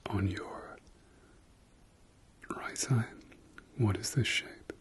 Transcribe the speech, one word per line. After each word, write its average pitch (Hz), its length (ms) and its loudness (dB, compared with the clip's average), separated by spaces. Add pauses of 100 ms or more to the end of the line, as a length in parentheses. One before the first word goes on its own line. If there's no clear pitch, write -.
on 98 200 2
your - 500 -4 (1800)
right - 220 -6
side, 117 280 4 (720)
what 104 200 4
is - 160 -4
this 117 140 4
shape? - 540 -2